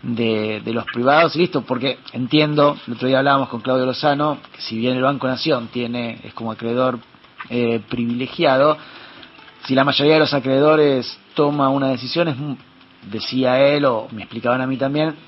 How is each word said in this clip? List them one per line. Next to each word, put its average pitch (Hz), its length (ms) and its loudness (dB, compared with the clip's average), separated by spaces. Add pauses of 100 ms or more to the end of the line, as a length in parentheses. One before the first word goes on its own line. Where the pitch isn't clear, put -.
de, 110 600 -2
de 113 80 -6
los 113 140 -4
privados 143 500 2
y 160 40 -2
listo"? 151 220 0
Porque 123 360 -4 (140)
entiendo, 147 640 2 (120)
el 120 60 -6
otro 117 120 -4
día 131 120 4
hablábamos 139 300 2
con 117 120 -8
Claudio 127 260 0
Lozano, 143 520 0 (140)
que - 100 -20
si 113 160 -8
bien 123 180 0
el 127 60 0
Banco 135 260 0
Nación 123 400 -2
tiene, 120 560 -6
es 110 100 -18
como 113 160 -8
acreedor, 120 480 -2 (500)
eh, 117 400 0
privilegiado, 131 880 0 (920)
si 131 100 0
la 135 80 4
mayoría 143 300 4
de 156 60 6
los 143 140 2
acreedores 139 840 2 (180)
toma 147 340 2
una 135 220 0
decisión, 127 360 -2
es 143 100 -4
mu-, 143 200 -6 (460)
decía 127 680 0
él, 147 160 2
o 113 260 0
me 107 120 -12
explicaban 120 400 -2
a 127 40 -4
mí 131 120 -4
también 147 360 -2 (140)